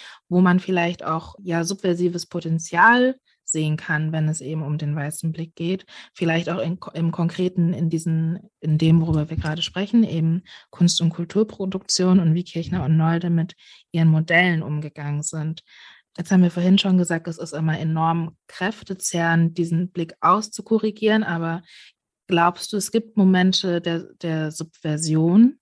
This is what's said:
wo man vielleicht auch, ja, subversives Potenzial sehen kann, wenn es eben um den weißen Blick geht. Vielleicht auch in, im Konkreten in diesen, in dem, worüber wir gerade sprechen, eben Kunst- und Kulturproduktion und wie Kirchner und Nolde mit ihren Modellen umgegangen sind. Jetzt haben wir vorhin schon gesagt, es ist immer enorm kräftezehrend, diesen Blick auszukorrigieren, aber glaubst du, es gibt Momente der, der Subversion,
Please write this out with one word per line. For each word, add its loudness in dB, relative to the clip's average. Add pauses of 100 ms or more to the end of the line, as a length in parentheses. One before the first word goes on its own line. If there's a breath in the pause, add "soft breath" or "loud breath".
(300 loud breath)
wo 2
man 6
vielleicht -2
auch, -6
ja, -4
subversives -2
Potenzial 2 (280)
sehen -2
kann, -4
wenn 0
es -4
eben -8
um -4
den -4
weißen -6
Blick -10
geht. -6 (300 loud breath)
Vielleicht -2
auch -4
in, -4 (140)
im -2
Konkreten -2
in -2
diesen, -4 (120)
in 0
dem, 6
worüber -2
wir -6
gerade -4
sprechen, 0
eben -2 (280 loud breath)
Kunst- 2
und 2
Kulturproduktion 0
und 4
wie -2
Kirchner -6
und 2
Nolde 0
mit -2 (360 soft breath)
ihren 2
Modellen 2
umgegangen -8
sind. -8 (560 soft breath)
Jetzt -4
haben 6
wir 4
vorhin 4
schon 2
gesagt, 0
es -8
ist -12
immer -2
enorm -2 (100)
kräftezehrend, -2
diesen -2
Blick -8
auszukorrigieren, 0
aber -4 (680 soft breath)
glaubst 0
du, -2
es -6
gibt -2
Momente 2
der, -4 (160)
der -4
Subversion, 2